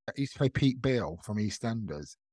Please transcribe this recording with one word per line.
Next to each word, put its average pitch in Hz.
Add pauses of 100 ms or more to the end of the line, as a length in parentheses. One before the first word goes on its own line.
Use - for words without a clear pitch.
I -
used 139
to -
play 139
Pete 131
Beale 85
from 104
EastEnders 107 (160)